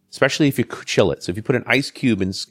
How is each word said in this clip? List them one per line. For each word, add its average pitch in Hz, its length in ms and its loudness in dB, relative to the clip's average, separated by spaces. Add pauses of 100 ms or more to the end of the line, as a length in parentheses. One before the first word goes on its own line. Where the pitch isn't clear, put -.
(120)
especially 139 360 2
if 135 100 0
you 120 120 0
c-, - 160 -14
chill 101 260 2
it. - 120 -6
So - 80 -10
if 95 60 -6
you 107 60 -10
put 135 120 0
an 120 120 -2
ice 127 240 0
cube 113 300 0
in 95 80 0
s-, - 220 -8